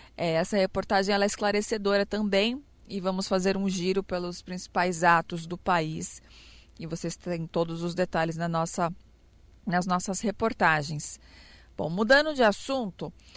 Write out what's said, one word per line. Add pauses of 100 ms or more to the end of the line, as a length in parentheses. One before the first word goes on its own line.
(160)
é,
essa
reportagem,
ela
é
esclarecedora
também, (260)
e
vamos
fazer
um
giro
pelos
principais
atos
do
país. (580)
E
vocês
têm
todos
os
detalhes
na
nossa, (760)
nas
nossas
reportagens. (560)
Bom,
mudando
de
assunto, (240)